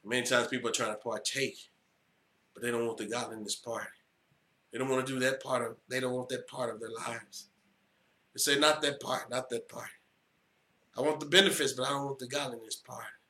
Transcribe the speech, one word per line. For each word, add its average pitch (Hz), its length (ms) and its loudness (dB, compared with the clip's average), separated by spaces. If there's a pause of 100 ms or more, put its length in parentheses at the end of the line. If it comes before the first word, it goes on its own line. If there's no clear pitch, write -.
Many 117 220 0
times 120 220 4
people 120 220 -2
are - 20 -2
trying 110 200 0
to 104 60 -6
partake, 120 600 -2 (960)
but 104 80 -10
they 120 80 0
don't 117 160 2
want 110 120 -2
the 107 80 -4
godliness 110 500 -4
part. 110 320 -6 (840)
They 113 60 -4
don't 131 100 0
want 131 180 2
to 135 60 -4
do 131 80 -2
that 131 220 2
part 127 240 0
of, 113 100 -8 (120)
they 127 120 -2
don't 123 140 -2
want 127 140 -4
that 123 180 -6
part 117 260 -4
of 110 80 -10
their 113 100 -10
lives. 117 560 -8 (880)
They - 60 -8
say, 143 180 6
"Not 151 240 6
that 143 180 0
part, 127 300 -2
not 127 200 -4
that 117 180 -4
part. - 220 -12 (1040)
I 123 40 -4
want 147 200 2
the 147 60 -6
benefits, 151 460 6
but 123 140 -2
I 143 40 0
don't 139 140 0
want 135 140 -6
the 127 80 -10
godliness 123 500 -4
part." 117 300 -12 (240)